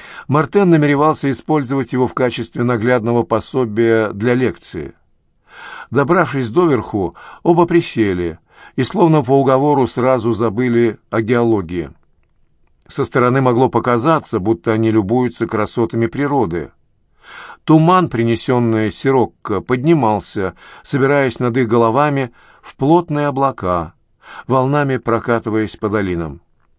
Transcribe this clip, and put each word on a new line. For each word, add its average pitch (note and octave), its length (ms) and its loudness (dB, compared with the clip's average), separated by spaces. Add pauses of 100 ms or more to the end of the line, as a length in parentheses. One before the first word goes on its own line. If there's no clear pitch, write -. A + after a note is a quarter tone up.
(280)
Мартен E3+ 420 2
намеревался D3 600 2
использовать C#3 600 -2
его B2+ 140 2
в - 80 -8
качестве A#2+ 480 -2
наглядного A#2+ 600 0
пособия A2+ 880 0
для A2+ 220 -2
лекции. F#2 600 -4 (960)
Добравшись C3+ 600 0
доверху, A2+ 680 0 (260)
оба E3+ 240 2
присели G2+ 720 -2 (380)
и, C3 60 0
словно D#3+ 400 2
по A#2+ 100 -2
уговору, C3+ 540 2
сразу A#2+ 460 0
забыли A#2 680 0 (120)
о A2+ 120 -2
геологии. G2+ 680 0 (960)
Со C#3 160 -4
стороны B2+ 360 0
могло B2+ 280 2
показаться, A#2+ 720 0
будто A2+ 340 -2
они A2 180 2
любуются A2+ 560 0
красотами A2+ 600 -2
природы. A2+ 640 -4 (920)
Туман, D#3+ 440 4
принесенный A2+ 840 0
Сирокко, A2+ 680 -2
поднимался, A#2 920 0 (280)
собираясь C3+ 580 0
над B2 160 -2
их B2+ 120 0
головами B2 640 2 (300)
в - 140 -20
плотные D3+ 500 2
облака, G2+ 680 -2 (520)
волнами C3+ 520 0
прокатываясь A2 800 -2
по G#2+ 120 -4
долинам. F2+ 520 -4 (380)